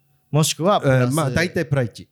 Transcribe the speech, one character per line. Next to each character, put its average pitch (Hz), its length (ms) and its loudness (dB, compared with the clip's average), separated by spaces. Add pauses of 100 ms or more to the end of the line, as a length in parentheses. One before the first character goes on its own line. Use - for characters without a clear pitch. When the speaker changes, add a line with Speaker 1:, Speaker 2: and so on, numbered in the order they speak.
(320)
Speaker 1:
も 156 120 2
し - 120 -2
く 151 80 -6
は 190 180 2
プ 139 60 -2
ラ 131 200 4
ス。 127 40 -2
Speaker 2:
え - 20 -2
ー、 - 20 -2
ま 160 100 0
あ、 131 60 -2
大 170 220 -2
体 170 120 -2
プ 143 100 -4
ラ 135 80 0
一。 - 280 -10